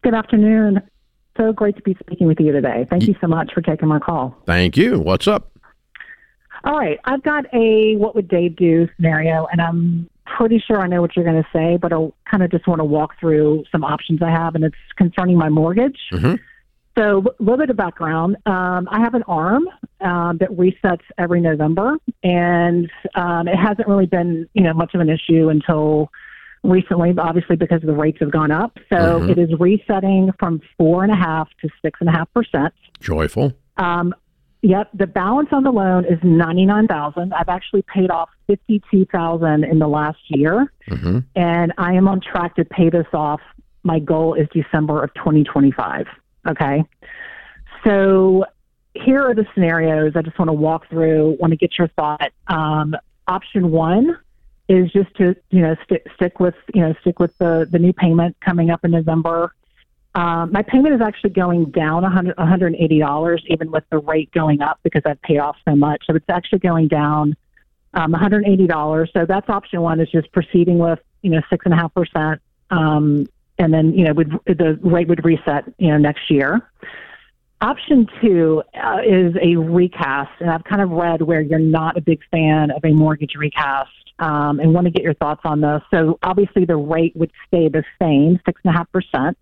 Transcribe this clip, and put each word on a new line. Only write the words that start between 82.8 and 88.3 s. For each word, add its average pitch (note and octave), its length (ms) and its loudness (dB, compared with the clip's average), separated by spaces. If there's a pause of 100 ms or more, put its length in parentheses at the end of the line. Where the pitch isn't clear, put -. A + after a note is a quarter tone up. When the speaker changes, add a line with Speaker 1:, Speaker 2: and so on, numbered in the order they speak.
Speaker 1:
a D#3+ 80 4
mortgage D3+ 420 0
recast, C#3+ 560 -6 (280)
um, D3 420 -2
and D#3+ 120 4
want F3+ 120 2
to E3+ 60 0
get E3 120 -2
your D#3+ 100 -2
thoughts D3+ 300 -4
on D3+ 180 -2
this. D3 200 0 (100)
So E3 320 2
obviously F#3 420 0
the E3 120 0
rate D#3+ 400 -2
would D#3+ 140 -2 (160)
stay E3+ 200 2
the D#3 160 0 (180)
same, D#3+ 440 4